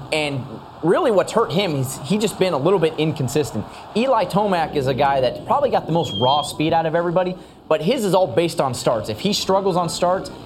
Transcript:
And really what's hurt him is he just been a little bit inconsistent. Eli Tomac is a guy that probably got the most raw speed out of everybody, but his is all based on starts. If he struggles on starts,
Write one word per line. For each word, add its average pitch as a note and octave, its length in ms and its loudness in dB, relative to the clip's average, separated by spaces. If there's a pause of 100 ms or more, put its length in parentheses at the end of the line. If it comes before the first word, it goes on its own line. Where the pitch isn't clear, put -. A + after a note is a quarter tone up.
(140)
And C#3+ 320 -2 (380)
really B3 280 4
what's F3+ 220 2
hurt A3 180 2
him E3+ 240 0
is C3+ 280 -4
he G3+ 140 0
just G#3+ 220 -2
been F#3 140 2
a C#3+ 40 2
little F3+ 220 2
bit D#3+ 180 2
inconsistent. C#3+ 680 -2 (320)
Eli A#3 280 2
Tomac F3+ 500 0
is C3+ 120 0
a C#3 60 2
guy C#3 280 2
that - 260 -2
probably B3+ 240 2
got F#3 160 0
the D#3+ 40 -2
most D#3+ 300 0
raw C#3+ 220 2
speed D3+ 280 -2
out E3 140 2
of D#3 100 -4
everybody, F3 400 0 (320)
but D#3 140 2
his G#3+ 240 0
is F3 80 0
all F#3 140 4
based E3 340 0
on C3 140 0
starts. A2 340 0
If G#2+ 120 -6
he G3+ 120 0
struggles F#3+ 420 0
on F3 140 0
starts, F3+ 400 0 (160)